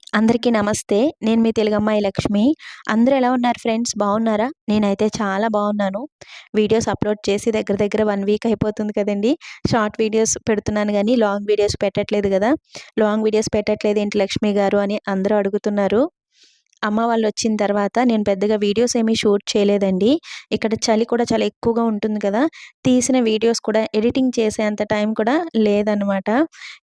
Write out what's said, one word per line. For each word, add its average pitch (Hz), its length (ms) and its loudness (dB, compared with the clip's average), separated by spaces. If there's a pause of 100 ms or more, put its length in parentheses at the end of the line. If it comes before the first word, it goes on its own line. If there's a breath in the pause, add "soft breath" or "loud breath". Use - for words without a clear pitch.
(140)
అందరికీ 233 360 2
నమస్తే. 214 720 0
నేను 226 200 2
మీ 226 100 2
తెలుగమ్మాయి 214 480 0
లక్ష్మి. 208 540 0 (340 loud breath)
అందరూ 240 280 4
ఎలా 254 160 2
ఉన్నారు 240 280 0
ఫ్రెండ్స్, 233 380 -4
బాగున్నారా? 214 520 0 (180)
నేనైతే 208 380 2
చాలా 208 420 -2
బాగున్నాను. 208 580 -2 (480 loud breath)
వీడియోస్ 214 340 2
అప్‌లోడ్ 208 420 -2
చేసి 208 200 0
దగ్గర 214 240 -2
దగ్గర 208 280 0
వన్ 202 220 -2
వీక్ 208 220 0
అయిపోతుంది 214 520 -2
కదండి. 208 400 0 (320 loud breath)
షార్ట్ 214 300 0
వీడియోస్ 220 380 0 (100)
పెడుతున్నాను 208 440 -2
కానీ 208 240 2
లాంగ్ 208 320 0
వీడియోస్ 208 340 0
పెట్టట్లేదు 202 460 0
కదా. 196 260 2 (440 loud breath)
"లాంగ్ 214 260 2
వీడియోస్ 214 300 0
పెట్టట్లేదు 208 440 0
ఏంటి 208 200 -2
లక్ష్మి 202 340 0
గారు?" 196 260 2
అని 202 300 -2
అందరూ 202 280 0
అడుగుతున్నారు. 208 760 0 (760 soft breath)
అమ్మ 214 160 0
వాళ్ళు 226 260 0
వచ్చిన 214 300 -2
తర్వాత 202 420 -2
నేను 226 260 2
పెద్దగా 202 320 0
వీడియోస్ 208 400 0
ఏమీ 220 180 2
షూట్ 208 420 0
చేయలేదండి. 202 640 2 (320 loud breath)
ఇక్కడ 214 220 -2
చలి 220 300 0
కూడా 240 280 0
చాలా 220 120 0
ఎక్కువగా 226 380 -2
ఉంటుంది 214 380 -2
కదా, 208 280 0 (360 loud breath)
తీసిన 254 360 4
వీడియోస్ 226 400 2
కూడా 220 340 0
ఎడిటింగ్ 240 460 0
చేసేంత 214 420 -2
టైం 214 320 -2
కూడా 269 320 0 (100)
లేదనమాట. 208 720 0 (540 loud breath)